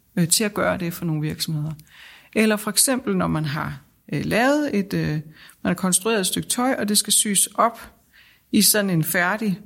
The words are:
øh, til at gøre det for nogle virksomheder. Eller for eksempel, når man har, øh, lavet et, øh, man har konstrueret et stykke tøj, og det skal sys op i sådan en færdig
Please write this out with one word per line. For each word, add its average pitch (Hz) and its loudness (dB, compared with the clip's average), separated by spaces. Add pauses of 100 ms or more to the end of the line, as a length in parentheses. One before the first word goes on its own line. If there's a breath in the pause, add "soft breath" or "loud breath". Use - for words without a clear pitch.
(160)
øh, 170 2
til - 2
at 208 -4
gøre 175 0
det 175 -4
for - -8
nogle 156 0
virksomheder. 156 -4 (640 loud breath)
Eller 220 4
for 208 -6
eksempel, 226 0
når 180 2
man 160 0
har, 147 -4 (320)
øh, 143 -2
lavet 254 2
et, 190 -2
øh, 160 0
man 151 -2 (440 loud breath)
har 180 2
konstrueret 190 0
et 185 -2
stykke - -4
tøj, 247 0
og 208 -2
det 208 0
skal - 0
sys - 2
op - 0 (600 soft breath)
i 214 6
sådan 202 2
en 160 2
færdig 190 0